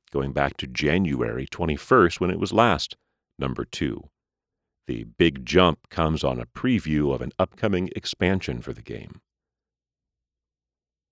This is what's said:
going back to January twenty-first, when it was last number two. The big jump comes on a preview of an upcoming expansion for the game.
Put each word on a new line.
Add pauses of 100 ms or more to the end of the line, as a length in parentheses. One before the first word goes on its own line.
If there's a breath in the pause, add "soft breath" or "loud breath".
(120)
going
back
to
January
twenty-first,
when
it
was
last (400)
number
two. (800)
The
big
jump
comes
on
a
preview
of
an
upcoming
expansion
for
the
game. (1900)